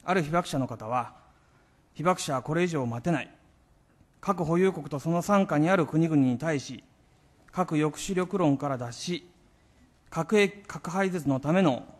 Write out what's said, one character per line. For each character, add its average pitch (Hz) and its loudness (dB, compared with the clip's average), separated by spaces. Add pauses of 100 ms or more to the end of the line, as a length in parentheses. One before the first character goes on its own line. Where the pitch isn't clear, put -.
あ 180 0
る 185 2
被 147 -4
爆 170 0
者 143 -4
の 123 -2
方 113 -10
は、 117 -4 (800)
「被 147 -8
爆 180 2
者 151 -4
は 127 -2
こ 151 -4
れ 170 2
以 180 0
上 143 -2
待 117 -6
て 175 0
な 135 0
い。 - -12 (880)
核 180 -2
保 165 2
有 190 4
国 165 -10
と 143 -6
そ 165 -2
の 170 2
傘 196 2
下 151 0
に 156 4
あ 190 4
る 160 2
国 160 2
々 160 2
に 127 4
対 156 -2
し、 - -14 (680)
核 170 -2
抑 151 0
止 - -6
力 180 -2
論 147 4
か 143 -4
ら 135 -4
脱 117 -8
し、 - -8 (800)
核 165 -2
兵-、 202 6 (180)
核 - -10
廃 190 0
絶 160 -4
の 135 2
た 143 0
め 190 6
の 131 2 (160)